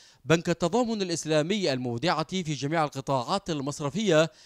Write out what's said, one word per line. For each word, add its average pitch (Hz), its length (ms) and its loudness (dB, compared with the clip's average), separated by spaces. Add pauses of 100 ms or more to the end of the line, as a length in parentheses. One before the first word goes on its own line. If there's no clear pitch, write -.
(260)
بنك 170 240 2
التضامن 208 520 0
الإسلامي 165 720 0
المودعة 127 500 0
في 160 300 -4
جميع 143 300 0
القطاعات 139 680 -2
المصرفية 156 840 0 (140)